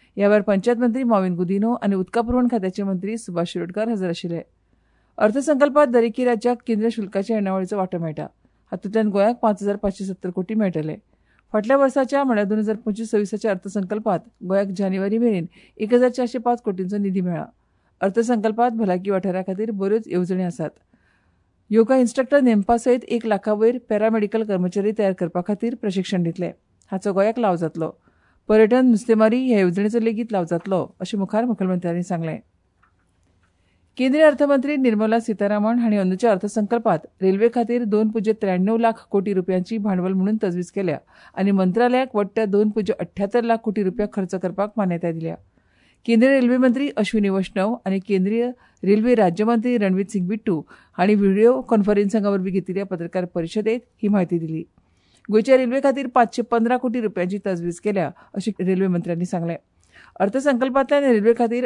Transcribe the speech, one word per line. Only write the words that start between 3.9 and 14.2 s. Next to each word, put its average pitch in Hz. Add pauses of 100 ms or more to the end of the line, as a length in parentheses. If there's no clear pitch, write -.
आशिल्ले. 170 (760)
अर्थसंकल्पात 277
दरेकी 240
राज्याक 240 (100)
केंद्र 220
शुल्काच्या 202
येणावळीचो 190
वांटो 185
मेळटा. 156 (440)
हातूंतल्यान 208
गोंयाक 208
पांच 214
हजार 202
पांचशे 202
सत्तर 185
कोटी 185
मेळटले. 170 (580)
फाटल्या 220
वर्साच्या, 277
म्हळ्यार 214
दोन 214
हजार 214
पंचवीस 220
सव्वीसाच्या 208
अर्थसंकल्पात 196 (280)